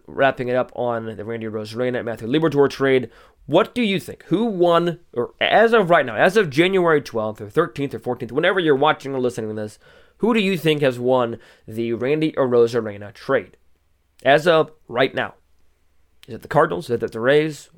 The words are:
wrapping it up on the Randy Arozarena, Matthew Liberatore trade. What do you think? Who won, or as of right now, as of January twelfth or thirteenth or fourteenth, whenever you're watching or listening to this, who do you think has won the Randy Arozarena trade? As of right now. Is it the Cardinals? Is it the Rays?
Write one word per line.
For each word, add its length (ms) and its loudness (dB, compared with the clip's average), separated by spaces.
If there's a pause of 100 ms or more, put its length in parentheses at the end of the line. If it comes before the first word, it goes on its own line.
wrapping 420 -2
it 60 -2
up 200 -2
on 400 -6
the 80 -12
Randy 220 -8
Arozarena, 580 -6
Matthew 240 -8
Liberatore 420 2
trade. 420 0 (340)
What 280 2
do 80 -2
you 200 0
think? 220 -14
Who 200 0
won, 560 0 (140)
or 260 -6
as 320 4
of 180 4
right 160 4
now, 100 -8
as 200 2
of 140 2
January 520 2
twelfth 380 -6
or 100 -14
thirteenth 440 -2
or 60 -10
fourteenth, 340 -8
whenever 260 0
you're 160 2
watching 400 0
or 60 -4
listening 340 -4
to 60 -8
this, 180 -12 (380)
who 160 2
do 80 2
you 160 0
think 240 0
has 180 0
won 400 0 (260)
the 280 -4
Randy 400 -2
Arozarena 800 0
trade? 420 -4 (680)
As 260 4
of 240 4 (180)
right 260 -2
now. 200 -6 (920)
Is 80 -14
it 60 -16
the 80 -14
Cardinals? 400 0
Is 120 -2
it 120 -4
the 80 -8
Rays? 560 0